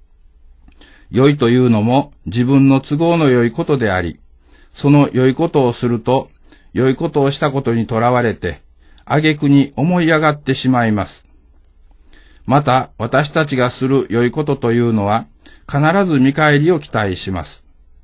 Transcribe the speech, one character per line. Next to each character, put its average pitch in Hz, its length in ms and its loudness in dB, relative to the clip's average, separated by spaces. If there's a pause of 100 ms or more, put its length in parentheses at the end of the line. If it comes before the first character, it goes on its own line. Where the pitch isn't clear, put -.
(1080)
良 135 200 4
い 147 80 0
と 117 120 0
い 123 80 2
う 127 120 4
の 110 120 2
も 127 300 0 (140)
自 117 200 -2
分 135 240 4
の 135 100 2
都 147 180 -6
合 170 200 0
の 151 120 2
良 120 160 2
い 113 60 -2
こ 165 140 -6
と 147 120 0
で 110 140 -2
あ 90 100 -2
り、 - 180 -8 (540)
そ - 160 -2
の 143 220 4
良 127 160 2
い 135 60 2
こ 165 160 -2
と 139 160 2
を 120 80 0
す 123 140 -4
る 120 120 -2
と、 127 300 -2 (440)
良 123 160 0
い 135 60 0
こ 165 140 -6
と 147 120 -2
を 139 100 0
し - 80 -6
た 147 120 -2
こ 135 100 -4
と 117 120 -2
に 113 140 -2
と 113 120 -4
ら 120 120 0
わ 123 100 0
れ 110 120 -2
て、 - 280 -8 (460)
挙 156 300 0
句 151 100 -2
に 139 300 4
思 175 240 0
い 160 60 0
上 160 120 2
が 156 120 0
っ 147 60 -4
て 135 160 -4
し 131 140 -6
ま 123 180 2
い 113 60 0
ま 104 140 -2
す。 - 200 -18 (1200)
ま 139 160 2
た、 131 360 0
私 131 320 -2
た 160 160 -2
ち 147 100 -6
が 123 140 0
す 131 180 -6
る 135 220 0
良 117 160 0
い 120 60 0
こ 151 120 -4
と 139 140 -4
と 117 160 -2
い 120 60 2
う 120 140 0
の 101 120 0
は、 104 220 -2 (420)
必 143 100 -2 (260)
ず 156 140 0
見 135 140 2
返 151 260 2
り 160 120 2
を 160 80 0
期 - 120 -20
待 101 240 -2
し - 160 -10
ま 85 140 -8
す。 - 180 -20 (400)